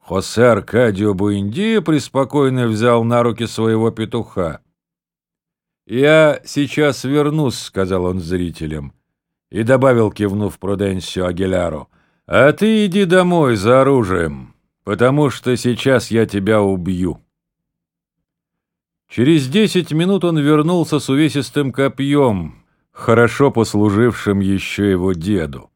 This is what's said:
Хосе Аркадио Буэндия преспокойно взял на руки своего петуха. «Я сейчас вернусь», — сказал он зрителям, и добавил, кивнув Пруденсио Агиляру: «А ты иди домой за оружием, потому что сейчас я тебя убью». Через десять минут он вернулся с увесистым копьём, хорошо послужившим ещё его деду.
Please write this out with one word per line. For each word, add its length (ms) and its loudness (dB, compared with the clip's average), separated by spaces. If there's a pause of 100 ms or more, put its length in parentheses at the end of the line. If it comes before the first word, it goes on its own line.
Хосе 460 -2
Аркадио 680 0
Буэндия 680 -2
преспокойно 840 -2
взял 380 2
на 180 2
руки 240 -2
своего 460 0
петуха. 680 -6 (1300)
«Я 580 4
сейчас 600 -2
вернусь», — 540 0
сказал 460 -4
он 160 -2
зрителям, 720 -6 (580)
и 120 -4
добавил, 480 4
кивнув 480 -4
Пруденсио 680 -4
Агиляру: 600 -4 (380)
«А 260 4
ты 320 0
иди 220 0
домой 500 2
за 240 4
оружием, 760 0 (300)
потому 460 2
что 260 -4
сейчас 540 0
я 160 2
тебя 340 0
убью». 640 -2 (1900)
Через 400 2
десять 440 0
минут 320 0
он 140 0
вернулся 600 2
с 100 -6
увесистым 640 0
копьём, 920 0 (280)
хорошо 580 2
послужившим 920 0
ещё 440 -2
его 300 0
деду. 600 -4